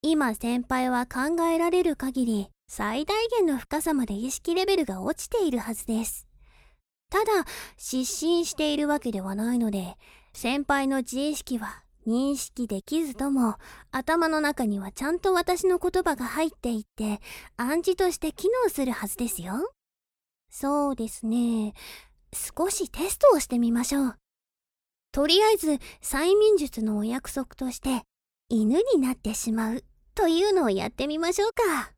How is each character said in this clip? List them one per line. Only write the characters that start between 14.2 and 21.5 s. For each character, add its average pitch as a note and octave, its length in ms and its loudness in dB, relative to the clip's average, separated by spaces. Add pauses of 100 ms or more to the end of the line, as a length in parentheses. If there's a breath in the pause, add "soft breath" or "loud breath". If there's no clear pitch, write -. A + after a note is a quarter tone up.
の D#4 140 2
中 C#4+ 240 0
に G3+ 140 0
は G3 120 -8
ち - 100 -10
ゃ C#4+ 100 -2
ん F4+ 80 0
と F#4+ 140 2
私 F4 320 2
の F4+ 140 4
言 F4+ 240 0
葉 D#4 120 2
が A#3+ 100 -6
入 D#4 240 -2
っ - 20 -6
て A#3+ 220 -4
い G#3+ 80 -2
っ - 20 -12
て、 G#3 380 -6 (360 loud breath)
暗 D4 260 0
示 F#4 120 2
と F#4 160 2
し - 80 -6
て D#4 140 -4
機 - 160 0 (140)
能 G4+ 60 4
す C#4 160 -2
る B3+ 60 -2
は G#3+ 160 -6
ず - 100 -8
で A#3+ 120 -2
す - 120 -6
よ。 A#3+ 320 -6 (800)
そ C#4+ 400 0
う C4 40 -2
で A3+ 120 -6
す - 180 -12
ね。 A3+ 480 0 (840 loud breath)